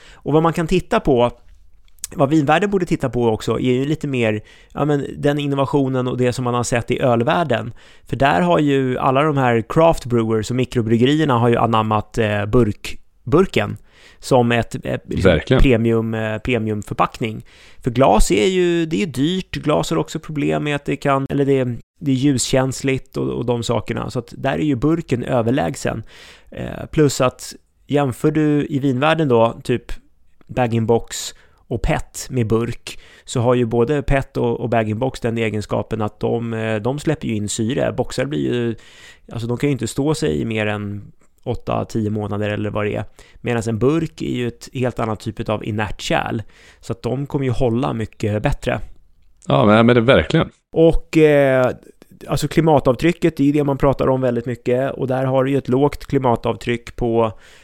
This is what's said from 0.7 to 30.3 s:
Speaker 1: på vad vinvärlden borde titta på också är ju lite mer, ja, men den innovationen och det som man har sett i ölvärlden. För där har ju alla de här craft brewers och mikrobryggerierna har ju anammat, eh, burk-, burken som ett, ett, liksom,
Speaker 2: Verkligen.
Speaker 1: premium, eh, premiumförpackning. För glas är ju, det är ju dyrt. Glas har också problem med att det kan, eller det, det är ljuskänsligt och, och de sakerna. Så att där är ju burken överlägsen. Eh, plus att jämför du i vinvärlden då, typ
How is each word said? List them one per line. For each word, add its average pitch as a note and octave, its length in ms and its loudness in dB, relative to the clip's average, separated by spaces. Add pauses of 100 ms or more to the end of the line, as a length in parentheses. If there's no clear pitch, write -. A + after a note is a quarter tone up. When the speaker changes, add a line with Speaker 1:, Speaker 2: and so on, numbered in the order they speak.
Speaker 1:
på A#2+ 300 2 (840)
vad C3+ 140 2
vinvärlden D#3+ 400 2
borde F#3+ 160 0
titta C#3 240 -2
på A#2+ 180 0
också A2 320 -2
är B2+ 120 2
ju B2+ 120 0
lite D3+ 240 -4
mer, A2+ 320 0 (320)
ja, - 120 -2
men C#3+ 220 0 (100)
den C#3+ 220 0
innovationen C#3 720 0
och B2+ 100 -4
det B2 140 2
som B2+ 120 -4
man A#2+ 100 -2
har A#2+ 100 0
sett A#2 260 -2
i B2+ 100 0
ölvärlden. B2 720 0 (320)
För B2+ 100 -6
där C#3+ 240 2
har F3 180 4
ju C#3 400 2
alla C3+ 240 2
de D#3 140 2
här A#2+ 320 2
craft D#3+ 380 2
brewers A2+ 440 0
och A#2+ 60 -2
mikrobryggerierna B2+ 800 2
har A#2+ 100 4
ju A#2 80 4
anammat, A2 640 0
eh, G#2 280 0
burk-, G#2+ 520 0 (260)
burken A2+ 520 0 (420)
som A#2+ 340 2
ett, A#2 220 -2 (100)
ett, - 220 -6
liksom, F#2 240 2
Speaker 2:
Verkligen. B2+ 320 4
Speaker 1:
premium, A2+ 520 2
eh, A2 240 -4
premiumförpackning. A2 1080 -4 (340)
För - 120 -4
glas D3 400 4
är G3+ 160 2
ju, F3 400 2
det E3 100 -4
är G3 40 0
ju G#3 60 -2
dyrt. D#3 500 -2
Glas D3+ 340 -2
har D#3+ 60 0
också D#3+ 220 -4
problem D3+ 460 -4
med D3 120 -2
att C#3+ 80 -8
det D3 120 -4
kan, C#3 340 0
eller C#3+ 140 0
det, C3+ 200 2 (360)
det C#3 100 -4
är C3+ 40 4
ljuskänsligt C3 1000 0
och, C3 140 -2
och B2+ 160 -4
de A#2+ 160 -2
sakerna. A#2 480 -4
Så B2+ 80 -6
att - 180 -12
där C3+ 160 -4
är D#3 120 -2
ju D3 120 0
burken C#3+ 480 0
överlägsen. B2+ 800 -2 (480)
Eh, - 400 -10
plus D3 300 2
att - 340 -2 (320)
jämför C#3+ 440 0
du D3+ 360 0
i C#3+ 120 -4
vinvärlden C#3+ 500 0
då, A#2 360 4
typ - 280 -4 (540)